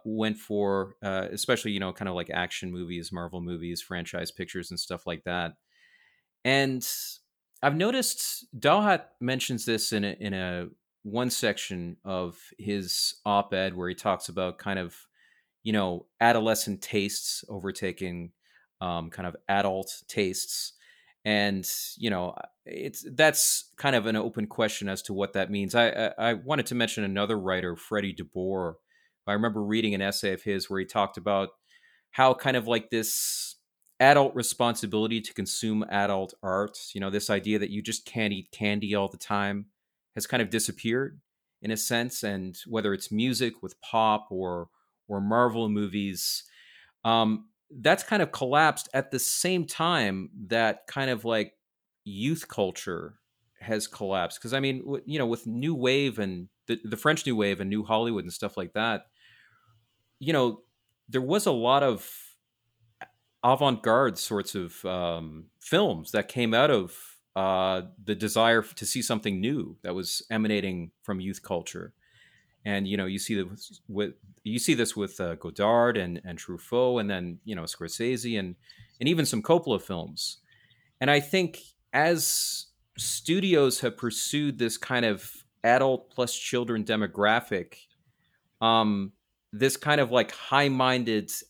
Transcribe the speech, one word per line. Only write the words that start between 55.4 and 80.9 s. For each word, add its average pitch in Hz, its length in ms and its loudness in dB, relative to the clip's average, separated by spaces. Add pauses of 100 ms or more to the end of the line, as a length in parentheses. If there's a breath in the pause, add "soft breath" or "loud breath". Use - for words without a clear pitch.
New 131 300 -2
Wave 127 420 2
and 92 300 -4 (180)
the, 113 160 -2
the 107 140 -6
French 151 300 2
New 123 100 0
Wave 101 240 2
and 98 100 -4
New 104 140 -2
Hollywood 110 400 0
and 87 80 -10
stuff - 240 -8
like 92 160 -6
that, 110 340 -2 (1120)
you 143 140 -2
know, 123 300 2 (460)
there 131 120 0
was 165 260 0
a 175 60 4
lot 127 300 6
of 120 280 2 (1300)
avant-garde 123 760 4
sorts - 360 -4
of, 90 300 -8
um, 85 600 -4 (140)
films 151 520 0
that 107 160 0
came 117 240 0
out 135 180 6
of, 98 240 2 (420)
uh, 95 460 2 (220)
the 104 100 0
desire 113 460 4
f-, - 140 -8
to - 100 -10
see 127 160 -2
something 104 400 0
new 110 420 -4
that 90 120 -6
was 92 360 -6
emanating 98 600 -2 (120)
from 98 180 -6
youth 95 220 -8
culture. 87 520 -6 (720)
And, 98 200 -2
you 101 120 0
know, 95 80 -2
you 95 120 -4
see 110 160 -4
the, 95 140 -2 (400)
with, 101 240 -4 (320)
you 110 140 -2
see 147 160 2
this 117 200 0
with, 101 260 -4
uh, 85 160 -4
Godard 113 600 4
and, 87 260 -4
and 87 160 -12
Truffaut, 120 640 0
and 104 80 -2
then, 90 360 -4
you 107 120 -6
know, 85 60 -8
Scorsese 117 760 -4
and, 90 180 -6 (440 soft breath)
and 123 80 0
even 165 160 2
some 113 180 -2
Coppola 143 380 2
films. 82 580 -8 (640)